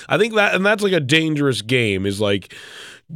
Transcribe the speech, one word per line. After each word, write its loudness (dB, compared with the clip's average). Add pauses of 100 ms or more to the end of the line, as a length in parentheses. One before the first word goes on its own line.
I 2
think 0
that, 2
and 0
that's, 2
like, 0
a 2
dangerous 0
game, 0
is, -4
like, -2 (640)